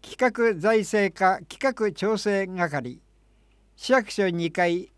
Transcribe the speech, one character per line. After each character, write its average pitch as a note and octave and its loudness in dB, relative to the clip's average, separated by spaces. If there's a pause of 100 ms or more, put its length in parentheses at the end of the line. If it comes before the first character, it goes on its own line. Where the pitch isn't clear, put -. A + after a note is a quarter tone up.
企 A#3 0
画 E3+ -8
財 G#3+ 2
政 G3+ 0
課 F#3+ 2
企 - -18
画 A3+ -2
調 G#3 -2
整 G3 -2
係、 D3 -4 (760)
市 - 0
役 A#3+ 2
所 F#3+ 0
二 E3+ -2
階 F3 0